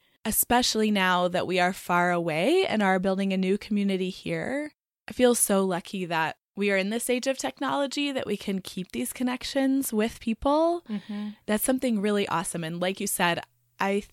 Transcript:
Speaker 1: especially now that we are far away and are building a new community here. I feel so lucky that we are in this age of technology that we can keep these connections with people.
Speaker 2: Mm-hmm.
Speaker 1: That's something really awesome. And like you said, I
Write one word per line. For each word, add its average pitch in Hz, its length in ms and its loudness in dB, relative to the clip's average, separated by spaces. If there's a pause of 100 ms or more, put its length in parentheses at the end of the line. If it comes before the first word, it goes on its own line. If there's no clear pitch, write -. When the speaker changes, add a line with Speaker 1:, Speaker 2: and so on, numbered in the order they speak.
(260)
Speaker 1:
especially 226 680 2
now 185 360 4
that 175 200 -2
we 180 120 0
are 180 140 4
far 175 380 2
away 175 560 2
and 214 160 0
are 190 160 4
building 190 340 0
a 190 40 0
new 185 200 2
community 196 540 0
here. 247 600 -6 (380)
I - 40 -10
feel 240 200 6
so 196 320 2
lucky 185 400 -4
that 160 320 -2 (180)
we 202 140 0
are 196 80 2
in 190 140 0
this 233 180 -2
age 247 160 0
of 262 140 0
technology 277 720 -2
that 262 160 -4
we 202 100 -2
can 196 240 -4
keep - 300 -10
these 240 200 -4
connections 269 800 0
with 220 280 -2
people. 311 680 2
Speaker 2:
Mm-hmm. 208 420 -8 (180)
Speaker 1:
That's 214 160 0
something 262 360 0
really 208 280 0
awesome. 170 360 -4
And 170 160 -6
like 185 200 -2
you 202 80 -4
said, 170 340 0 (380)
I 196 340 0